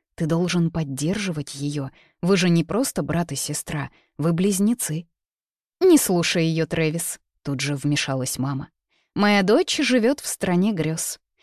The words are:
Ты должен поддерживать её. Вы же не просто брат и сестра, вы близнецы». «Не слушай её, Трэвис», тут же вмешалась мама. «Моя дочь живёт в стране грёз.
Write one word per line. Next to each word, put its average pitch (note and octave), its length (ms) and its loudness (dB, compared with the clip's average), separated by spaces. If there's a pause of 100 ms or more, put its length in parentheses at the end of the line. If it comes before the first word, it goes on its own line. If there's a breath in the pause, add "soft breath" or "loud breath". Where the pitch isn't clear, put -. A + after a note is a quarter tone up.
(180)
Ты E3+ 80 0
должен E3+ 460 0
поддерживать D#3+ 840 -4
её. C#3+ 360 -6 (320 soft breath)
Вы F#3+ 140 4
же F3+ 120 2
не E3+ 160 4
просто G3 400 -2
брат E3+ 260 -2
и C#3+ 60 -6
сестра, D3 540 -6 (280 soft breath)
вы D#3+ 140 0
близнецы». F#3+ 760 0 (720)
«Не F4+ 160 8
слушай F3 480 2
её, D#3+ 220 0
Трэвис», D#3+ 540 -2 (240)
тут C#3 160 -4
же C#3+ 160 -2
вмешалась C3+ 600 -2
мама. C3+ 340 -4 (440)
«Моя G3+ 300 4
дочь A3+ 340 2
живёт B3+ 400 2
в - 80 -16
стране F#3 460 0
грёз. D#3+ 480 -4 (220)